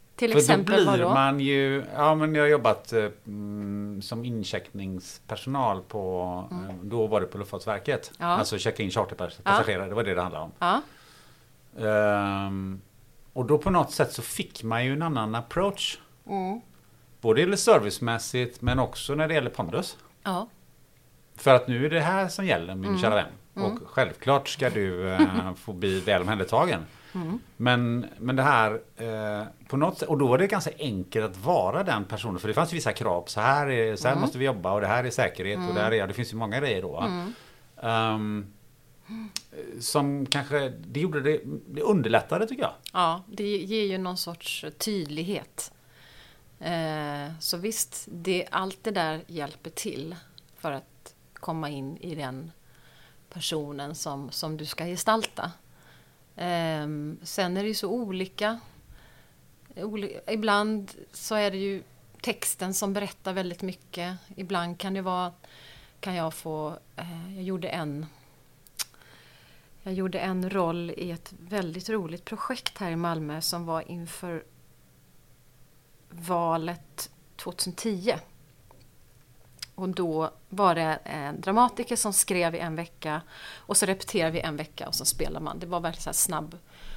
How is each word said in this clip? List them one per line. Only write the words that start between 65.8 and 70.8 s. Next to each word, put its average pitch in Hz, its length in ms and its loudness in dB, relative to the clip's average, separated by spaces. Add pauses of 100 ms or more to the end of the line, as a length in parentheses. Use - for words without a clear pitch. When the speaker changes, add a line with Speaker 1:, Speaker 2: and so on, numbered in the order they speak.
Speaker 1:
kan 185 140 -6
jag 160 200 -2
få, 156 440 -6 (180)
eh, 170 400 -12
jag 190 80 -8
gjorde 185 240 -4
en, 156 380 -6 (1800)
jag 190 120 -6
gjorde 190 240 -2
en 185 320 -2
roll 175 460 -2